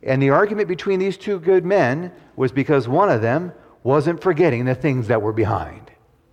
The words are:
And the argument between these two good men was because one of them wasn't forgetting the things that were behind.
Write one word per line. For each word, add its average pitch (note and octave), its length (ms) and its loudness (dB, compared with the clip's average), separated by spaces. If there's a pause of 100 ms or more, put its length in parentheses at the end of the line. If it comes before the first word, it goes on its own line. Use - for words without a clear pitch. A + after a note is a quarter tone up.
And C3 180 0
the C#3 80 4
argument G3+ 400 2
between F#3 320 -2
these F#3+ 160 -2
two G3+ 240 -6
good F3+ 240 2
men F3 480 0 (240)
was C3 160 -2
because C3+ 340 0
one E3 220 2
of A#2+ 140 2
them D3+ 280 -2 (320)
wasn't D3+ 380 0
forgetting D3 460 2
the B2+ 80 0
things B2+ 340 -2
that A2+ 140 2
were G#2+ 100 -2
behind. G2 580 -4 (420)